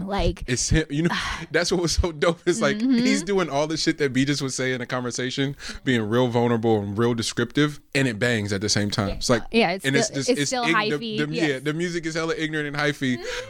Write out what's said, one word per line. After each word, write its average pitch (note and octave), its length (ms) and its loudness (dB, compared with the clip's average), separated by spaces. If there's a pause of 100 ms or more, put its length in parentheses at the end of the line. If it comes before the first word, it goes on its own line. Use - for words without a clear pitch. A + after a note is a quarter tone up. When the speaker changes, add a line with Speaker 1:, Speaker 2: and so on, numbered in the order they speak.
Speaker 1:
Like, F3+ 400 0
Speaker 2:
It's - 240 -2
him. D#3 180 4
You D3 140 0
know, E3+ 60 2 (220)
Speaker 1:
<sighs> - 200 -10
Speaker 2:
that's E3+ 200 0
what F#3 80 2
was F3 120 0
so F3 200 0
dope. E3 360 0
It's F3+ 120 2
like, C#3 180 2
Speaker 1:
Mm-hmm. F3+ 200 2
Speaker 2:
he's B3+ 240 4
doing F#3+ 260 0
all C#3+ 200 0
the D#3+ 100 -4
shit D#3+ 220 0
that C#3+ 120 2
Beatrice C#3 300 2
would C3+ 100 -2
say C3 220 -2
in B2 80 -4
a A#2+ 60 -8
conversation, B2+ 680 -2 (280)
being B2 180 4
real A#2+ 280 2
vulnerable A#2 520 4
and G2+ 160 -4
real A#2+ 160 4
descriptive, A#2+ 640 0 (140)
and C3+ 140 2
it A2 100 -2
bangs G#2+ 340 0
at G2 100 0
the G2+ 80 0
same G#2 200 0
time. G2+ 200 0
It's - 200 -2
like, A#2 220 2
Speaker 1:
Yeah, A3 220 2
it's F#3+ 120 -8
Speaker 2:
and C#3 180 2
Speaker 1:
still, - 140 -4
it's C#3 120 0
Speaker 2:
it's, B3 100 2
it's C#3 100 0
Speaker 1:
still B3 160 -2
Speaker 2:
ign-, G#3+ 240 0
the, D3 80 0
Speaker 1:
hyphy. G#3+ 300 -4
Speaker 2:
the, D3+ 40 -6
Speaker 1:
Yes. D#3 180 0
Speaker 2:
yeah, C3 100 -2
the D3+ 160 -2
music E3+ 320 -4
is D#3+ 80 -6
hella E3 200 -2
ignorant D#3 320 -4
and C#3+ 80 -8
hyphy, C#3+ 420 0
Speaker 1:
Mm-hmm. - 320 -8